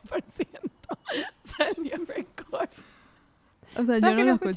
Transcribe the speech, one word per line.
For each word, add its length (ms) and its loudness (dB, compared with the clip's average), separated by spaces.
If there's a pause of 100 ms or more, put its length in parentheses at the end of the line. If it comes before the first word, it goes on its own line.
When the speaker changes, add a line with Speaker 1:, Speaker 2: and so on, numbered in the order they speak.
Speaker 1:
por 140 -4
ciento 760 -10 (600)
salió 400 -2 (100)
record. 640 -8 (1040)
Speaker 2:
O 80 0
sea, 160 4
Speaker 3:
¿Sabes 40 4
Speaker 2:
yo 60 8
Speaker 3:
que 60 4
Speaker 2:
no 40 2
Speaker 3:
no 60 6
Speaker 2:
lo 100 8
Speaker 3:
escuché? 200 -2